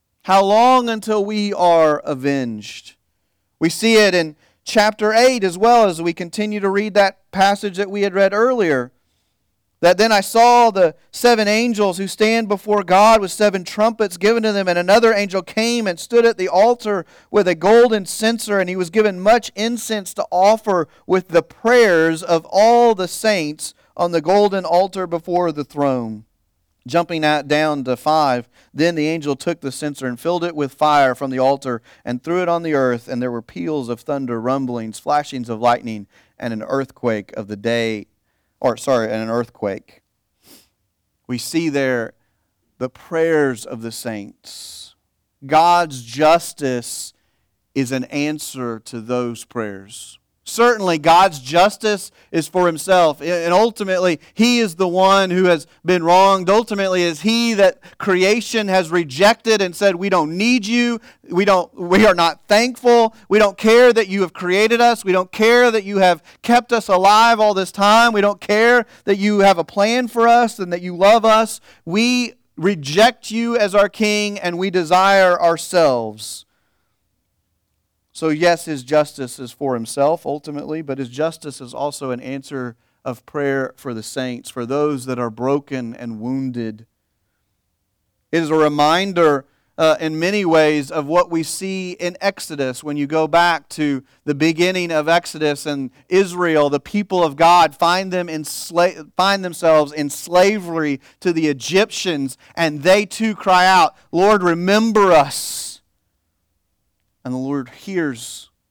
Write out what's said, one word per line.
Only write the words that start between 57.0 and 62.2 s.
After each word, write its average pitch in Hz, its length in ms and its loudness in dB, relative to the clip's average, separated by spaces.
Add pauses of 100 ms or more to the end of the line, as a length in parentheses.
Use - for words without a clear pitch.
is 165 180 -4
he 226 320 0
that 196 260 2 (200)
creation 208 680 -2
has 185 220 0
rejected 185 720 0
and 180 120 -4
said, 196 220 0
"We 190 140 -4
don't 165 260 0
need 226 300 0
you. 240 340 -2 (300)
We 185 160 0
don't, 190 300 0
we 185 300 2
are 190 100 6
not 165 320 -2